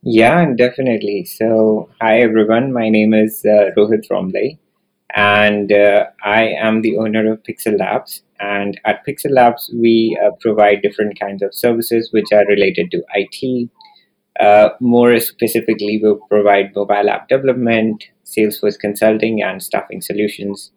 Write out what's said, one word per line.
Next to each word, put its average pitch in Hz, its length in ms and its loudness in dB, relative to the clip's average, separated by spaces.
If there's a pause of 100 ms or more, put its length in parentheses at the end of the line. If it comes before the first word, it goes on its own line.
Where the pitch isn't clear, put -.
Yeah, 123 380 4 (100)
definitely. 110 680 -2
So, 110 640 0 (100)
hi 113 220 2
everyone, 113 500 0
my 117 180 -2
name 107 260 2
is, 110 280 0
uh, 104 320 4
Rohit 107 360 0
Romley, 98 480 -4 (560)
and, 104 560 2
uh, 104 340 4 (180)
I 107 260 2
am 110 340 -2
the 110 160 -2
owner 110 320 -2
of 110 100 -8
Pixel 107 380 -4
Labs. 101 420 -6 (180)
And 101 460 -6
at 107 180 -4
Pixel - 280 -6
Labs, 123 420 2
we, 113 500 0
uh, 104 60 2 (100)
provide 104 440 2
different 101 360 -4
kinds 98 220 -8
of 98 140 -6
services 117 560 -2
which 107 200 -2
are 104 140 4
related 101 460 0
to 90 100 -4 (140)
I 202 160 -2
T. 127 400 -6 (680)
Uh, 104 300 6 (100)
more 120 400 4
specifically, 107 840 -4
we 107 100 2 (160)
provide 101 460 2
mobile 101 340 0
app - 180 -6
development, 117 760 -2 (240)
Salesforce 104 500 -2
consulting, 110 640 -2
and 95 220 -6
staffing - 380 -8
solutions. 101 760 -8